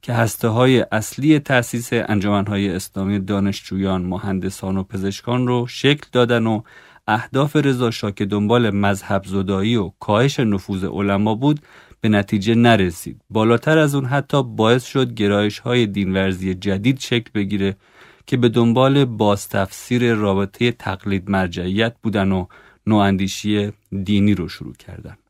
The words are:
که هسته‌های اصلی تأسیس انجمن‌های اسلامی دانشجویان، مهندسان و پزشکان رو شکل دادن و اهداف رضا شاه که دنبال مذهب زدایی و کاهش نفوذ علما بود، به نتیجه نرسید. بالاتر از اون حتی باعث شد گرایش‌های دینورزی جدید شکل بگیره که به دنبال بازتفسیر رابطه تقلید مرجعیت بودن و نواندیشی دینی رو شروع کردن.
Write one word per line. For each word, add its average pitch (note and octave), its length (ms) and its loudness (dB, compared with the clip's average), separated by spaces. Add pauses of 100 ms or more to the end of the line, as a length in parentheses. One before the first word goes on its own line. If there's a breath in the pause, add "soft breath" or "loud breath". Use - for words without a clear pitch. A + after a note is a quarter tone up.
که - 100 -6
هسته‌های A#2 800 2
اصلی C3+ 460 2
تأسیس B2 540 -2
انجمن‌های G2+ 760 0
اسلامی G2 500 -4
دانشجویان، G2 840 -2
مهندسان F#2+ 760 -4
و F#2+ 60 -2
پزشکان G2+ 640 -4
رو B2 200 -2
شکل C#3+ 460 -2
دادن A#2+ 340 2
و A2 160 0 (440 loud breath)
اهداف B2+ 500 0
رضا C3 340 2
شاه G#2+ 220 -6
که G#2+ 120 -4
دنبال G#2 460 2
مذهب G2+ 540 -2
زدایی G2 520 0
و F#2+ 140 -2 (100)
کاهش A#2+ 400 0
نفوذ G2 440 -2
علما G2+ 500 0
بود، D3 260 0 (400 loud breath)
به A2 80 0
نتیجه G#2 460 2
نرسید. A2 680 2 (100)
بالاتر A#2 480 2
از D3 160 2
اون C3+ 100 -2
حتی C#3 380 0
باعث A2+ 440 2
شد B2+ 280 -2
گرایش‌های G#2 720 0
دینورزی F#2+ 680 -2
جدید G2+ 460 -2
شکل A#2 340 -4
بگیره G2 420 -2 (500 soft breath)
که C3+ 100 -2
به A#2+ 120 4
دنبال B2 560 4
بازتفسیر A2 1120 0
رابطه G2+ 560 0
تقلید G2 600 -6
مرجعیت F#2+ 720 -2
بودن G2 300 0
و F#2 140 -2 (400 loud breath)
نواندیشی G2+ 840 0 (340)
دینی G2+ 300 4
رو E2+ 140 -6
شروع - 260 -14
کردن. - 420 -20 (120)